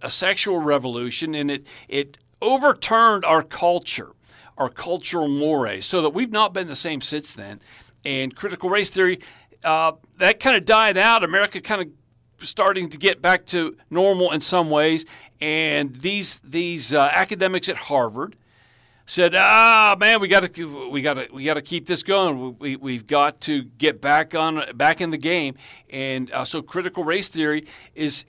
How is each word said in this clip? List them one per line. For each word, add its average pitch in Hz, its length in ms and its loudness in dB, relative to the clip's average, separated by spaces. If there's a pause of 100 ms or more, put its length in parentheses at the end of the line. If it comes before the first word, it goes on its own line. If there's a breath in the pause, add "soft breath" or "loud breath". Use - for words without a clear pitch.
a 135 80 -8
sexual 190 480 -2
revolution, 127 720 -2
and 147 160 -4
it, 143 160 -6 (240 loud breath)
it 139 300 -6 (240)
overturned 226 840 2
our 160 160 4
culture, 175 680 -4 (440 soft breath)
our 131 140 -2
cultural 170 580 -6
mores, 139 600 -2
so 180 160 0
that 147 80 2
we've 226 200 -4
not 214 220 0
been 185 140 -6
the 143 80 -10
same 151 260 -6
since 151 320 -8
then. 104 260 -16 (460 soft breath)
And 135 300 -6
critical 180 340 -6
race 202 220 0
theory, 185 280 2 (440 loud breath)
uh, 160 300 2 (260)
that 202 200 2
kinda 254 220 2
died 220 340 4
out. 220 280 4
America 196 360 0
kinda 190 280 -4 (520)
starting 185 500 0
to 147 100 -18
get 190 200 0
back 180 280 2
to 165 280 -4 (140)
normal 180 420 2
in 151 100 -2
some 170 280 0
ways, 156 360 2 (340 loud breath)
and 151 560 -2
these, 190 460 -4
these, 160 520 -6
uh, 139 180 4
academics 185 560 -2
at 170 100 -6
Harvard 131 580 -4 (720 soft breath)
said, 170 280 2
"Ah, 214 640 6
man, 214 220 4
we 190 80 -2
gotta, 185 200 4 (400)
we 139 120 -4
gotta, 135 320 -2
we 135 100 -12
gotta 147 180 -2
keep 170 240 -8
this 180 160 -4
going. 185 380 0
We, 127 100 -8
we, 135 280 -8
we've 127 300 -10
got 147 340 0
to 143 220 -2
get 131 360 -2
back 151 360 2
on, 160 280 -2 (120)
back 151 260 0
in 165 100 -4
the 156 60 -4
game." 147 380 -2 (340 loud breath)
And, 131 420 -8
uh, 131 140 -4
so 156 160 -8
critical 180 420 -6
race 175 240 -2
theory 151 400 -2 (260 loud breath)
is, 151 360 -4